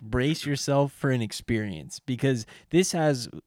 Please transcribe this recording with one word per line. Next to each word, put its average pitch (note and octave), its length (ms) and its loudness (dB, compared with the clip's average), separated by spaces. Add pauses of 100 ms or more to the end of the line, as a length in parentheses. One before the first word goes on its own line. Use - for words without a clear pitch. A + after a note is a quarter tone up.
brace B2+ 420 0
yourself C#3+ 480 2
for - 180 -2
an B2 120 2
experience, G2+ 760 -4
because B2+ 460 0 (240)
this F#3 200 4
has, D3+ 380 0 (180)